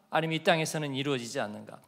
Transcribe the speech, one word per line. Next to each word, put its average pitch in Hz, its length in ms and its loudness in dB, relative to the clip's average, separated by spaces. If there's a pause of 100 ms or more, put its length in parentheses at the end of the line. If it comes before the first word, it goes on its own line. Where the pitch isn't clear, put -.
(100)
아니면 160 280 2
이 160 60 -4
땅에서는 156 500 2
이루어지지 131 460 -2
않는가? 104 480 -8